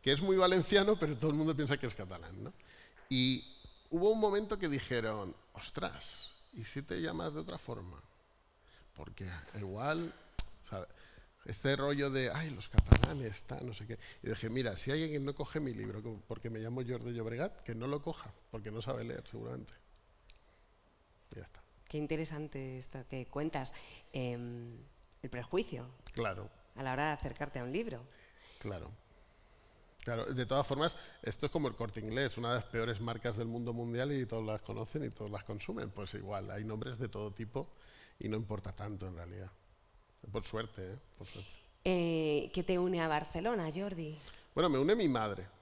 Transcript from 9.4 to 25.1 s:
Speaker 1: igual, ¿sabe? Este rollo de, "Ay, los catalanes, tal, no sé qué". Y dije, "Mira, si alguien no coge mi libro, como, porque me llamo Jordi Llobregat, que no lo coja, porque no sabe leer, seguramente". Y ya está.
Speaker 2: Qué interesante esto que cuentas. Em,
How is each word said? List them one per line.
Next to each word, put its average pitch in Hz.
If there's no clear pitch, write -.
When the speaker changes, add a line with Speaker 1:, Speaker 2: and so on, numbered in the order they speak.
Speaker 1:
igual, 135
¿sabe? 92
Este -
rollo 139
de, 131
"Ay, 156
los 101
catalanes, -
tal, -
no 117
sé 104
qué". 113
Y -
dije, 110
"Mira, 117
si -
alguien 151
no 143
coge 151
mi 131
libro, 104
como, 110
porque 113
me 110
llamo 117
Jordi 120
Llobregat, 117
que -
no 117
lo 143
coja, -
porque 107
no 110
sabe 123
leer, 117
seguramente". 113
Y -
ya 95
está. -
Speaker 2:
Qué 151
interesante 147
esto 131
que 127
cuentas. 147
Em, 120